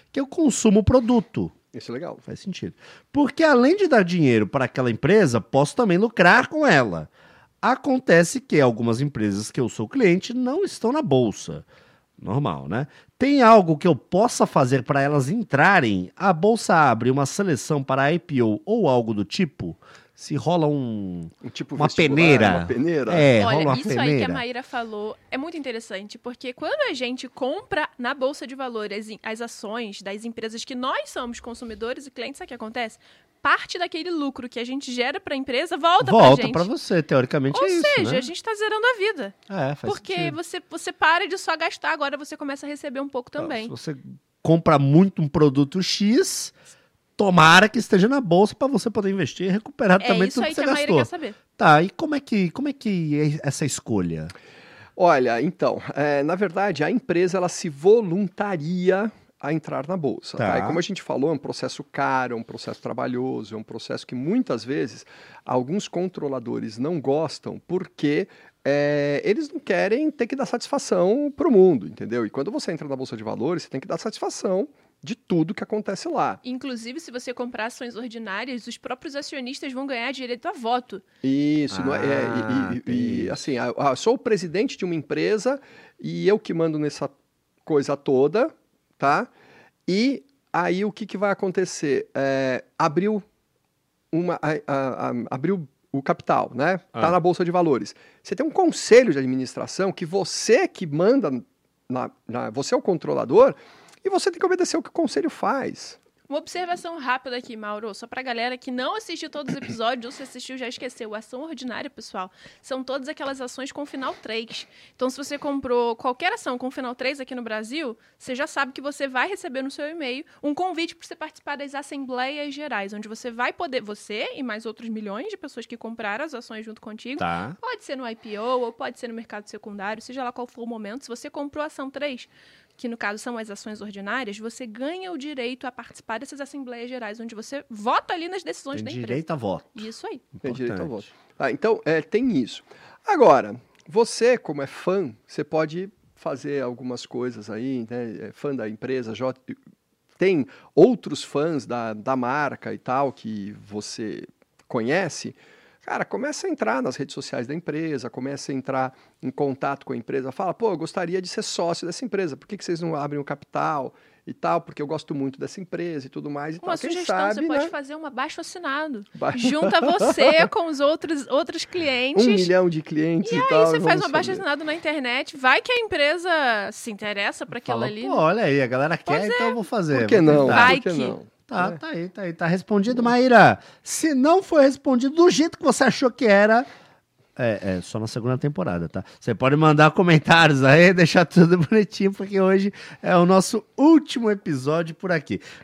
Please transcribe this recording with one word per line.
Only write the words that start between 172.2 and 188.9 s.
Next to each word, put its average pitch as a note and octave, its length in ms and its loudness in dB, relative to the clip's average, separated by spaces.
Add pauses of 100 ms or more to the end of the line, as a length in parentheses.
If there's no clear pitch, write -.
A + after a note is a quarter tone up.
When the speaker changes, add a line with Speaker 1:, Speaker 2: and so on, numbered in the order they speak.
Speaker 2:
Um A#3 40 6
milhão F#3 380 4
de D#3 120 -2
clientes E3 500 -2
Speaker 3:
E A#4+ 40 0
Speaker 2:
e A#4+ 40 0
Speaker 3:
aí B4+ 80 2
Speaker 2:
tal, - 200 6
Speaker 3:
você - 100 2
Speaker 2:
e - 20 -2
Speaker 3:
faz - 40 -2 (100)
Speaker 2:
vamos - 140 2
Speaker 3:
uma - 40 -8
baixa F4+ 240 0
Speaker 2:
saber. F#4 60 -8
Speaker 3:
assinada D4+ 240 -4
na D#4 100 -4
internet, D4 640 -4
vai C4 240 4
que B4 100 -4
a B4 80 2
empresa F4 500 0 (440)
se - 180 -12
interessa G#3 540 -6
pra A#3+ 140 -10
aquilo A#3 200 -4
Speaker 1:
Fala, A#3 100 -2
Speaker 3:
ali, - 120 -10
Speaker 1:
"Pô, B3 80 -6
Speaker 3:
né? - 40 -4
Speaker 1:
olha G3+ 300 4
aí, C#3+ 180 2
a B2+ 60 2
galera C#3 300 0
quer, - 240 -2
Speaker 3:
Pois G#3+ 120 0
Speaker 1:
então - 140 0
Speaker 3:
é. - 40 0
Speaker 1:
eu - 20 -2
vou A3+ 100 -4
fazer, D#3+ 360 0
Speaker 2:
Por A2+ 80 2
que A#3 140 6
Speaker 1:
vou - 20 6 (100)
Speaker 2:
não? D3 140 6
Speaker 1:
tentar." B2+ 100 4
Speaker 3:
Vai B3 180 8
Speaker 2:
Por C#4 80 0
que G3 80 -2
Speaker 3:
que E3 60 -2 (100)
Speaker 2:
não? - 300 -10 (100)
Speaker 1:
Tá, F#3 260 -2
Speaker 2:
É. D#3+ 40 -12
Speaker 1:
tá D#4 100 -12
aí, F#3 220 -6
tá G3+ 140 -16
aí. E3+ 100 -6
Tá E3+ 120 -4
respondido, G3+ 560 2
Maíra. A#3 560 8 (240)
Se - 320 -2
não D#4 300 4
foi D4+ 200 6
respondido C4+ 520 2
do E4+ 140 8
jeito C#4 280 2
que - 60 -8
você C4+ 220 4
achou B3 260 2
que B3+ 140 -2
era, G#3+ 400 6 (720)
é, G2+ 380 0
é F2 40 -6
só - 200 -8
na A2 60 -4
segunda B2 300 -2
temporada, F2+ 520 -4
tá? F#2+ 120 -8 (160)